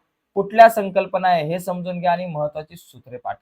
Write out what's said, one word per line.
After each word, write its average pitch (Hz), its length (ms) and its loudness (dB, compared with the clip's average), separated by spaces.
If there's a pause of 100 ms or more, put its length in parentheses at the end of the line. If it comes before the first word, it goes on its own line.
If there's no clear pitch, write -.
(360)
कुठल्या 214 340 6
संकल्पना 190 580 -2
आहे 170 200 2
हे 175 120 -4
समजून 180 400 -8
घ्या 175 120 0
आणि 175 140 -2
महत्वाची 156 500 -8
सूत्रे 123 420 -20
पाठ 101 240 -10